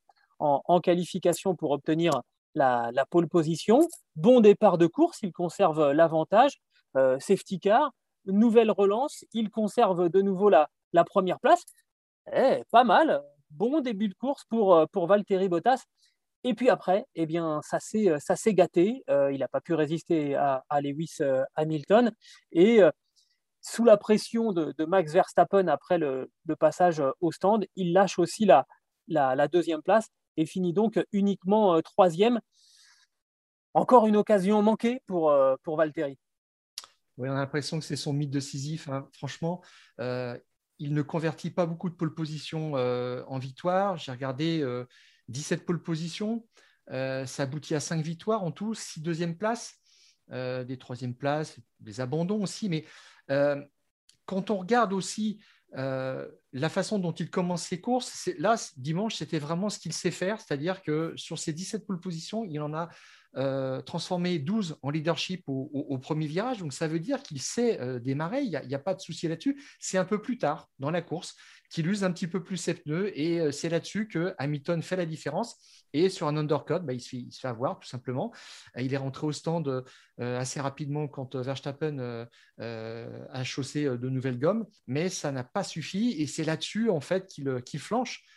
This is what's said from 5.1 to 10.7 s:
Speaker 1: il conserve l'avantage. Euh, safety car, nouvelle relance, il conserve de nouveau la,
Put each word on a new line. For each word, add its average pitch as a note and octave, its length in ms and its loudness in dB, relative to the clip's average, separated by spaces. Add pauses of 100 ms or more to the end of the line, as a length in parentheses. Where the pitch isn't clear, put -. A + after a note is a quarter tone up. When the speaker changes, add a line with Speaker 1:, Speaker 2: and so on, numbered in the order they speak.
Speaker 1:
il F3+ 100 -6
conserve D#3+ 600 2
l'avantage. E3 680 4 (380)
Euh, C3 220 4
safety F#3 400 -2
car, A#3+ 320 2 (340)
nouvelle G#3+ 460 6
relance, G3+ 600 0
il A3 160 -2
conserve F#3+ 600 2
de F#3+ 120 4
nouveau G3 280 2
la, D#3+ 200 6 (240)